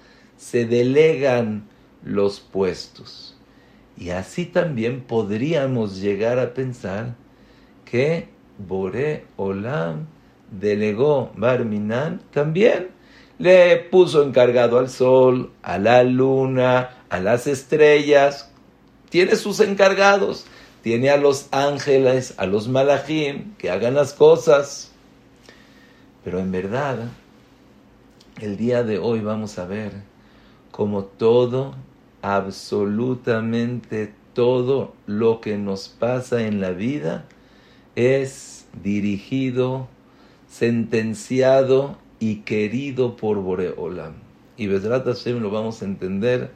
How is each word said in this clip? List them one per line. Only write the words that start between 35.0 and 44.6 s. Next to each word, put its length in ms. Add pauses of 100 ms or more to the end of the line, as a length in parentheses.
lo 340
que 200
nos 280
pasa 600
en 120
la 120
vida 540 (720)
es 680 (160)
dirigido, 1040 (640)
sentenciado 1500 (200)
y 180
querido 800
por 200
Boreolam. 800 (420)
Y 80